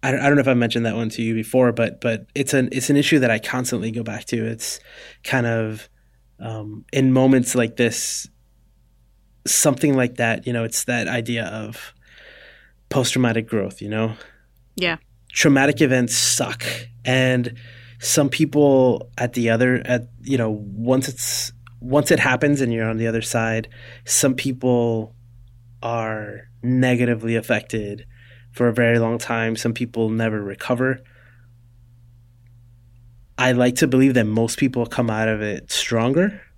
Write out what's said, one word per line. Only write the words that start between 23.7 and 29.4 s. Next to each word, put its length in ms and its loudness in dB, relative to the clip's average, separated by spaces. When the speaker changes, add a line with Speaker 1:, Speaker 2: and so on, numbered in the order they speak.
Speaker 1:
some 300 2
people 800 0
are 680 -6
negatively 720 0
affected 680 -4
for 160 0
a 60 0
very 260 4
long 200 0
time. 360 -2